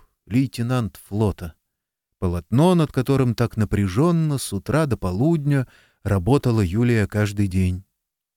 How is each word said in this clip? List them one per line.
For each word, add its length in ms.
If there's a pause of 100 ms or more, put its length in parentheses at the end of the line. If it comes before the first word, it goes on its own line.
(260)
лейтенант 800
флота, 460 (640)
полотно, 560
над 160
которым 440
так 220
напряжённо 800
с 140
утра 340
до 120
полудня 680 (360)
работала 580
Юлия 460
каждый 400
день. 360 (540)